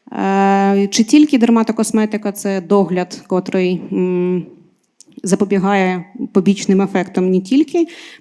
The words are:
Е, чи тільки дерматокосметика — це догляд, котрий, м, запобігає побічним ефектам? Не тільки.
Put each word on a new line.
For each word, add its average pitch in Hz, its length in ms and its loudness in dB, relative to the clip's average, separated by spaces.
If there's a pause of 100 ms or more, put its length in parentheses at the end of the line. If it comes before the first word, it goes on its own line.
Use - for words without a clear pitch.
(120)
Е, 196 800 2
чи 220 140 2
тільки 302 340 4
дерматокосметика — 214 920 0
це 196 280 -4
догляд, 180 640 0
котрий, 185 540 0 (120)
м, 180 540 0 (760)
запобігає 190 840 -2 (280)
побічним 190 500 0
ефектам? 185 480 -4
Не 185 100 0
тільки. 302 460 0 (340)